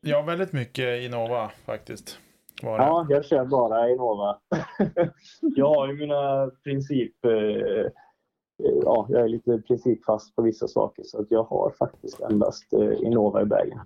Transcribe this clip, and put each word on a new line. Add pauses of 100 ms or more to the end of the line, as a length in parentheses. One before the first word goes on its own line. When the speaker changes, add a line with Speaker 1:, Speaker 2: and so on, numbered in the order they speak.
Speaker 1:
Ja,
väldigt
mycket
Innova (160)
faktiskt. (440)
Var
det.
Speaker 2:
Ja,
jag
kör
bara
Innova. (520)
<laughs>
Jag
har
ju
mina (120)
princip,
eh, (1500)
ja,
jag
är
lite (100)
principfast
på
vissa
saker,
så
att
jag
har (100)
faktiskt
endast,
eh,
Innova
i
vägen.